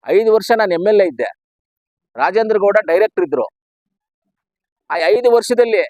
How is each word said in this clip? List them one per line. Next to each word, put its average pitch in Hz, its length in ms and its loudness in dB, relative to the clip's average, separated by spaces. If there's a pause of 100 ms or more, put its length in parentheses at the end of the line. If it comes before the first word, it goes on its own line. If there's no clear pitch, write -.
ಐದು 208 300 2
ವರ್ಷ 208 140 -4 (100)
ನಾನು 196 180 0
ಎಮ್ 185 120 -2
ಎಲ್ 208 140 4
ಎ - 80 2
ಇದ್ದೆ, 113 160 -8 (880)
ರಾಜೇಂದ್ರ 208 480 -2
ಗೌಡ 202 140 2 (120)
ಡೈರೆಕ್ಟರ್ 190 380 0
ಇದ್ರು. 131 180 -2 (1400)
ಆ 156 60 -6 (180)
ಐದು 247 220 0
ವರ್ಷದಲ್ಲಿ 233 540 0